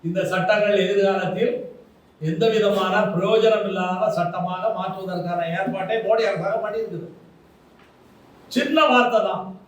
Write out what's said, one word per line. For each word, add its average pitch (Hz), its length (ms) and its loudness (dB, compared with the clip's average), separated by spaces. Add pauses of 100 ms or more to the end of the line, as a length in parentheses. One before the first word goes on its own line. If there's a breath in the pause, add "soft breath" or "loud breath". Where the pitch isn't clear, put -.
இந்த 180 220 -2
சட்டங்கள் 202 520 2
எதிர்காலத்தில் 196 760 0 (680)
எந்த 160 280 2
விதமான 202 440 2 (120)
பிரயோஜனம் 208 600 2
இல்லாத 185 460 -2
சட்டமாக 180 640 -2
மாற்றுவதற்கான 175 760 -4
ஏற்பாட்டை 190 500 -4
மோடி 226 260 2
அரசாங்கம் 202 400 -2
பண்ணியிருக்குது. 208 440 -8 (1400)
சின்ன 294 360 2
வார்த்தை 240 340 4
தான். 190 240 -4 (220)